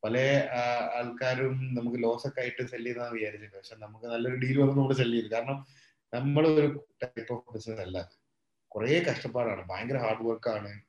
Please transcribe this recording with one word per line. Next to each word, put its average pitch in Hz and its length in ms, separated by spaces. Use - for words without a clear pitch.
പല, 113 140
ആ, 120 460
ആൾക്കാരും 131 760
നമുക്ക് 120 280
ലോസ് 120 260
ഒക്കെ 131 120
ആയിട്ട് 123 260
സെൽ 117 180
ചെയ്താന്ന് 120 300
വിചാരിച്ചിട്ടുണ്ട്. 104 420
പക്ഷെ 98 200
നമുക്ക് 107 300
നല്ലൊരു 120 300
ഡീൽ 131 240
വന്നപ്പോ 139 220
നമ്മൾ 135 120
സെൽ 123 180
ചെയ്തു. 110 220
കാരണം 135 320
നമ്മളൊരു 147 720
type 120 280
of 117 40
business 110 440
അല്ല. 92 300
കുറേ 135 420
കഷ്ടപ്പാടാണ്, 110 580
ഭയങ്കര 110 280
ഹാർഡ് 113 300
വർക്ക് 113 240
ആണ്. 104 380